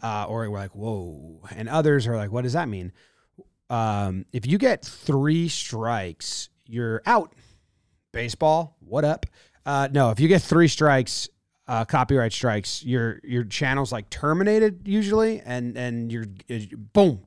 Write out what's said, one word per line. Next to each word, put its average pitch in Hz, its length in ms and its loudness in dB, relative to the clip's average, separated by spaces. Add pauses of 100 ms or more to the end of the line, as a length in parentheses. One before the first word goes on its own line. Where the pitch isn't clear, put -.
uh, 107 240 -4
or 113 220 -6
were 101 100 -6
like, 98 160 -10
"Whoa." 87 640 -10 (160)
And 110 140 -8
others 143 380 2
are 117 100 -2
like, 104 160 -4
"What 120 80 -2
does 123 120 -4
that 160 140 -2
mean?" 92 240 -8 (800)
Um, 101 640 -2
if 113 120 -6
you 160 120 2
get 240 260 2
three 156 640 0
strikes, 110 1000 -6 (160)
you're 113 400 -4
out. 214 280 2 (800)
Baseball, 156 680 0
what 143 240 -2
up? - 220 0 (380)
Uh, 139 280 0
no, 135 160 6
if 107 100 0
you 156 80 6
get 160 140 6
three 165 260 6
strikes, 135 640 2 (400)
uh, 117 140 0
copyright 127 480 2
strikes, 107 500 -2
your, 120 440 -2
your 123 180 -2
channel's, 131 480 -2
like, 110 180 -8
terminated 202 760 2
usually, 214 540 2
and, 120 360 -6
and 117 320 -4
you're, 117 140 -4 (260)
uh, 117 100 -4 (340)
boom, 175 340 4